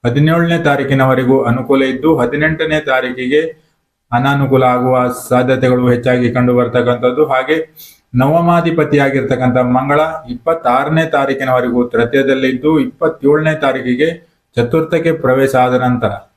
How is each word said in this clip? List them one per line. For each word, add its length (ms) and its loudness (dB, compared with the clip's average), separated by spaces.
ಹದಿನೇಳನೇ 540 2
ತಾರೀಕಿನವರೆಗೂ 840 2
ಅನುಕೂಲ 400 0
ಇದ್ದು, 340 0
ಹದಿನೆಂಟನೇ 640 -2
ತಾರೀಕಿಗೆ 640 -2
ಅನಾನುಕೂಲ 520 2
ಆಗುವ 480 0
ಸಾಧ್ಯತೆಗಳು 600 2
ಹೆಚ್ಚಾಗಿ 420 0
ಕಂಡು 240 0
ಬರ್ತಕ್ಕಂಥದ್ದು. 720 0
ಹಾಗೆ 320 0
ನವಮಾಧಿಪತಿಯಾಗಿರ್ತಕ್ಕಂಥ 1400 2
ಮಂಗಳ 440 2
ಇಪ್ಪತ್ತಾರನೇ 760 -2
ತಾರೀಕಿನವರೆಗೂ 840 0
ತೃತೀಯದಲ್ಲಿದ್ದು, 920 0
ಇಪ್ಪತ್ತೇಳನೇ 760 0
ತಾರೀಕಿಗೆ 540 -2
ಚತುರ್ಥಕ್ಕೆ 560 0
ಪ್ರವೇಶ 420 0
ಆದ 200 2
ನಂತರ 380 0